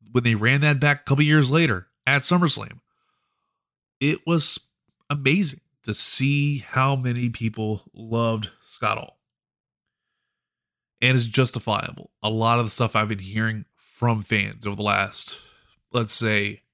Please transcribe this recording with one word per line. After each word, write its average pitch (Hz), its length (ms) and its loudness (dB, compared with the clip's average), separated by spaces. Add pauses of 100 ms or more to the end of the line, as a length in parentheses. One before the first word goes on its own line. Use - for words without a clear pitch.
(120)
When 123 120 2
they 117 100 2
ran 123 280 2
that 147 180 2
back 143 200 2
a - 40 -20
couple 139 200 4
years 147 260 4
later 139 380 0 (180)
at 135 160 2
SummerSlam, 170 560 0 (1200)
it 143 260 -2
was 165 320 2 (520)
amazing 143 500 0 (220)
to 110 100 -6
see 143 680 0
how 135 380 0
many 123 320 -2
people 110 540 -4 (100)
loved 113 580 -4 (120)
Scott 107 340 -4
Hall. - 220 -14 (1800)
And 127 140 4
it's 117 100 0
justifiable. - 840 -2 (100)
A 110 80 -2
lot 113 300 2
of 117 40 0
the 107 60 -4
stuff - 260 0
I've 107 120 0
been 107 100 -6
hearing 107 480 -6 (100)
from 113 460 -2
fans 104 420 -4
over 101 120 -6
the 104 60 -8
last, 101 560 -2 (540)
let's 117 200 -2
say 107 500 0 (120)